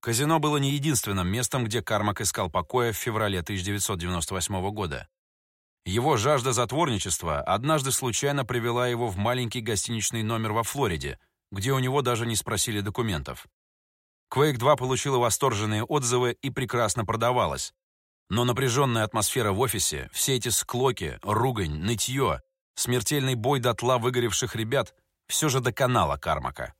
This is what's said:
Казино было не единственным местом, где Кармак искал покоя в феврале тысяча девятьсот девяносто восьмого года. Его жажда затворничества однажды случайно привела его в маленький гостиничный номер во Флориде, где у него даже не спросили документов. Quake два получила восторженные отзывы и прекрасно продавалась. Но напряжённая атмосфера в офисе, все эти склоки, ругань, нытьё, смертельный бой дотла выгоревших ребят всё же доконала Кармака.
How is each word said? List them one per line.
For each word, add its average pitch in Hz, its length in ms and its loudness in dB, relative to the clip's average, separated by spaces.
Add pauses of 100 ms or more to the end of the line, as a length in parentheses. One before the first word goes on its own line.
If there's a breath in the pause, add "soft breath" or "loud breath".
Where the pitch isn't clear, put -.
Казино 147 380 2
было 147 180 2
не 139 140 2
единственным 120 560 0
местом, 120 380 0
где 110 180 -2
Кармак 104 380 0
искал 104 280 -2
покоя 120 420 0
в 98 60 -6
феврале 107 460 -2
тысяча 95 220 -6
девятьсот 101 340 -2
девяносто 90 340 -4
восьмого 95 380 -2
года. 92 360 -6 (760)
Его 120 300 2
жажда 127 380 2
затворничества 107 880 0
однажды 131 500 0
случайно 131 540 0
привела 120 420 0
его 120 220 0
в 92 80 -6
маленький 120 420 -2
гостиничный 113 640 -2
номер 113 300 -2
во 113 100 2
Флориде, 85 560 -2 (320)
где 101 220 0
у 135 60 2
него 131 220 2
даже 120 240 0
не 113 120 -2
спросили 107 420 -2
документов. 98 680 -4 (840)
Quake 143 240 4
два 131 200 4
получила 127 400 0
восторженные 110 640 2
отзывы 123 580 0
и 139 80 -2
прекрасно 120 540 -2
продавалась. 110 680 0 (560)
Но 117 160 2
напряжённая 123 580 2
атмосфера 107 480 0
в 95 80 0
офисе, 90 540 -2
все - 220 0
эти 123 120 -2
склоки, 120 720 0
ругань, 104 580 0
нытьё, 113 600 0 (360)
смертельный 127 600 0
бой 131 240 2
дотла 120 380 2
выгоревших 120 580 0
ребят 110 400 -2 (320)
всё - 220 0
же 131 100 2
доконала 117 560 2
Кармака. 65 640 -4